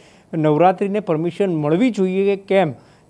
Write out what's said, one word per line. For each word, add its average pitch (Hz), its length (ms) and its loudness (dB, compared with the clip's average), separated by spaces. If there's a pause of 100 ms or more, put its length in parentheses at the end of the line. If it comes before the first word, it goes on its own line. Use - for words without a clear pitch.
(340)
નવરાત્રીને 175 680 2
પરમિશન 170 540 -2
મળવી 160 360 0
જોઈએ 196 460 0
કે 196 60 -12
કેમ, 185 320 0 (360)